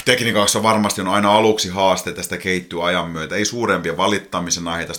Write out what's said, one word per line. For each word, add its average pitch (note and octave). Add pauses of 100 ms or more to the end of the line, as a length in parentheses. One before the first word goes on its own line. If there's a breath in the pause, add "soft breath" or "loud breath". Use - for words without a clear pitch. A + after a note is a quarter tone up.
tekniikassa G#2
varmasti A2
on F#2+
aina G2+
aluksi G#2+
haasteita, F#2
sitä F2
kehittyy F2+
ajan F2
myötä. D#2+
Ei G#2
suurempia F#2
valittamisen F2
aiheita. E2